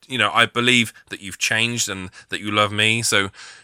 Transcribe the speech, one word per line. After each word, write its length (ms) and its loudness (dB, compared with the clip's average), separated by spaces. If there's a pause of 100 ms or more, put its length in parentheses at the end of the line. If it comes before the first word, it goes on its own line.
you 100 -6
know, 140 2
I 140 4
believe 460 2 (180)
that 100 -16
you've 180 -14
changed 500 -2
and 220 -10 (200)
that 100 -6
you 100 -6
love 220 2
me, 300 2
so 280 0 (340)